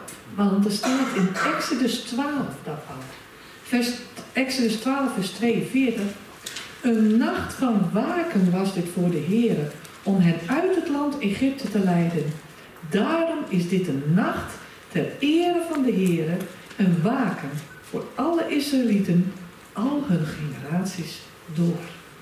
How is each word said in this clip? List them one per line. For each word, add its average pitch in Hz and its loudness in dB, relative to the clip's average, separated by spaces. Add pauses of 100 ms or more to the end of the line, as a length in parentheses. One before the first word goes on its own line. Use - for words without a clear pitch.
(340)
Want 202 4
er 208 2
staat 254 0
in 185 4 (280)
Exodus 247 0
twaalf 262 -4 (100)
dat 151 -6 (100)
al. 131 -12 (600)
Vers, 240 0 (440)
Exodus 254 0
twaalf, 262 0
vers 190 -2
tweeënveertig. 214 0 (760)
"Een 220 4
nacht 349 0
van 202 2
waken 247 2
was 196 2
dit 175 -2
voor 175 2
de 151 0
Heere, 190 2 (320)
om 190 4
hen 170 6 (100)
uit 359 2
het 330 0
land 285 0
Egypte 240 0
te 214 0
leiden. 170 2 (640)
Daarom 311 2 (100)
is 175 0
dit 185 0
een 139 -2 (120)
nacht 302 0 (380)
ter 170 0 (120)
ere 339 2 (100)
van 277 0
de 233 2
Heere, 175 2 (400)
een 180 4
waken 214 0 (400)
voor - -6 (100)
alle 330 0
Israëlieten, 220 2 (400)
al 277 -2
hun 156 2
generaties 151 -6 (360)
door." 165 0 (440)